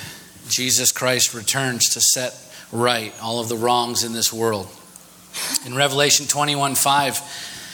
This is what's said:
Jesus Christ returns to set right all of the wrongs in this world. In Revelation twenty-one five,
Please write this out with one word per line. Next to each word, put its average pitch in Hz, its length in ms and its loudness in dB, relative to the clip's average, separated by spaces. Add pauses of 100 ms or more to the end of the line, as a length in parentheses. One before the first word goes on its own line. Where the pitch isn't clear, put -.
(480)
Jesus 123 420 2
Christ 127 420 2
returns 123 580 0
to 117 100 -2
set 127 360 0 (360)
right 117 500 0
all 113 160 -4
of 113 100 -4
the 117 80 -2
wrongs 120 460 2
in 117 100 -4
this 113 200 0
world. 110 340 0 (1000)
In 123 120 -6
Revelation 143 500 4
twenty-one 143 480 0
five, 139 460 2 (540)